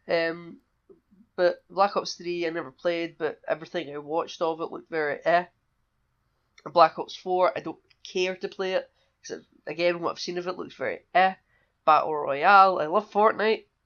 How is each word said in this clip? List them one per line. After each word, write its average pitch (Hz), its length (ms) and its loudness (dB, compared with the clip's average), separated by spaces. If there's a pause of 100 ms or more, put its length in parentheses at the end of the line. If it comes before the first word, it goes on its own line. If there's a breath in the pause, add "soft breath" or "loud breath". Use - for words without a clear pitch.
um, 170 520 -4 (760)
but 175 360 0
Black 196 260 0
Ops - 160 -4
Three 175 340 -6
I 165 40 -4
never 165 200 -8
played, 170 460 -6
but - 320 -6
everything 160 420 -6
I 143 60 -12
watched 147 460 -8
of 160 180 -2
it 165 100 -8
looked - 200 -14
very 160 340 -4
eh. 170 200 2 (1200)
And 143 80 -10
Black 165 240 6
Ops - 180 -10
Four, 180 400 0
I 160 40 -8
don't 156 180 -10 (260)
care 185 320 -4
to 185 120 -10
play 190 260 -6
it, 180 160 -4 (360)
'cause - 120 -10
it, - 60 -20 (220)
again, 170 360 -2
what 160 80 -2
I've - 100 -8
seen 175 160 -8
of 180 100 -8
it 180 120 -8
looks - 160 -12
very 107 260 -6 (140)
eh. 185 180 4 (540)
Battle 156 280 4
Royale, 170 640 6
I 151 60 -2
love 202 240 0
Fortnite, 214 540 2 (220)